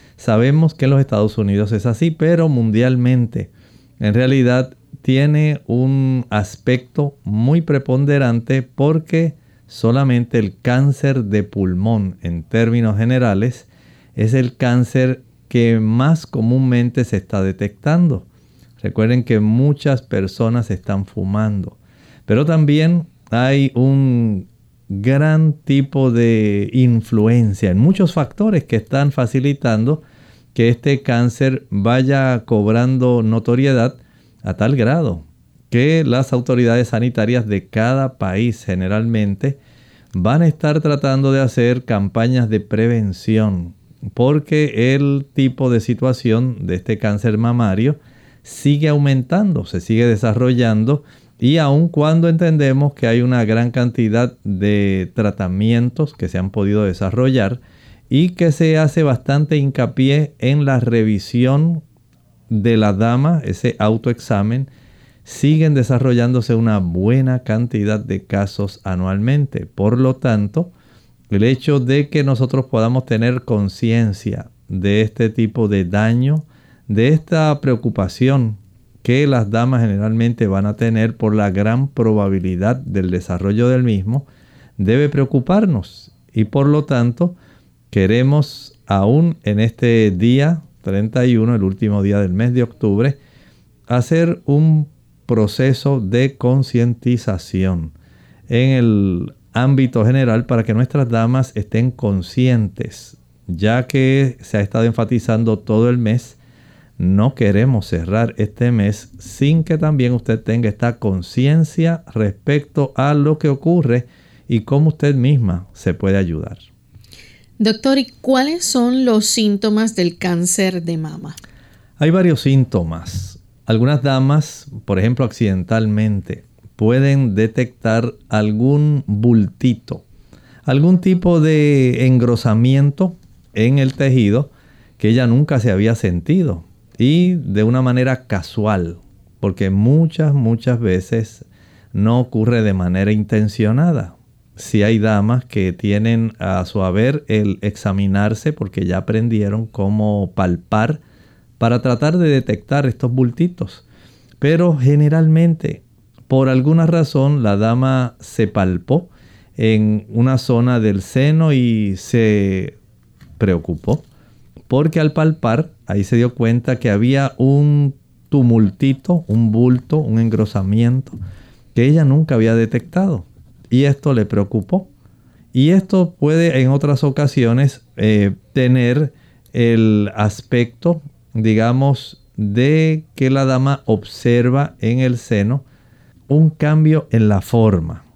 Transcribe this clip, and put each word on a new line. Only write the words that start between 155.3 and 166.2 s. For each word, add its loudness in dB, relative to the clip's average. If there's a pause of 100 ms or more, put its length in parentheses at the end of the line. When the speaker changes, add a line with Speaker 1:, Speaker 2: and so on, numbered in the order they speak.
Speaker 1:
por 2
alguna 2
razón, 0
la 0
dama 0
se -4
palpó -2 (440)
en 0
una 0
zona 0
del 0
seno 2
y 0
se 0 (580)
preocupó, -2 (640)
porque 0
al 0
palpar, -2 (160)
ahí -2
se 0
dio 2